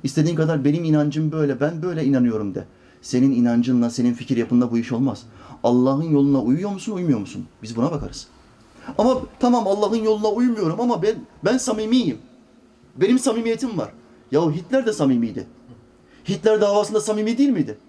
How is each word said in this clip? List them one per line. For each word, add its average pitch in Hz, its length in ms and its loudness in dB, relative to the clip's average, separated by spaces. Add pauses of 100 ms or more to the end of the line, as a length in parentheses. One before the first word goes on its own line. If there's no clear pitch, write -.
İstediğin 156 340 0
kadar 156 280 0
"Benim 156 200 0
inancım 151 480 0
böyle, 143 280 -2
ben 156 220 -2
böyle 170 220 -4
inanıyorum." 117 500 0
de. 95 100 -8 (380)
Senin 135 300 2
inancınla, 120 580 2
senin 123 220 0
fikir 120 240 -4
yapınla 117 340 2
bu 117 80 0
iş 117 140 -4
olmaz. 117 300 -2 (420)
Allah'ın 135 460 2
yoluna 139 320 4
uyuyor 160 280 0
musun, 196 220 -6
uymuyor 170 260 0
musun? - 280 -10 (160)
Biz 113 140 -10
buna 120 140 0
bakarız. 127 360 -10 (720)
Ama 240 200 2 (220)
tamam, 240 260 2
Allah'ın 208 360 0
yoluna 214 260 0
uymuyorum 214 520 0
ama 233 220 0
ben, 214 120 0 (300)
ben 240 140 2
samimiyim. 214 600 0 (760)
Benim 233 220 4
samimiyetim 226 600 -2
var. 110 140 -6 (400)
Yahu 156 200 2
Hitler 233 340 -2
de 220 60 0
samimiydi. 117 540 0 (840)
Hitler 208 320 2
davasında 208 400 2
samimi 214 380 -2
değil 285 120 4
miydi? 139 280 -2 (100)